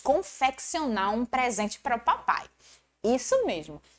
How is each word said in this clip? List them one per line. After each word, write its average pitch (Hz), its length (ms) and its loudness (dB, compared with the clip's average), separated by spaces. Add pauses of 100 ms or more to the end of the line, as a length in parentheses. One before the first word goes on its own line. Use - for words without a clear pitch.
confeccionar 262 1080 0
um 233 140 -2
presente 226 520 -2
para 247 180 -2
o 226 40 -2
papai. - 480 0 (560)
Isso 262 400 2
mesmo, 156 360 -4 (180)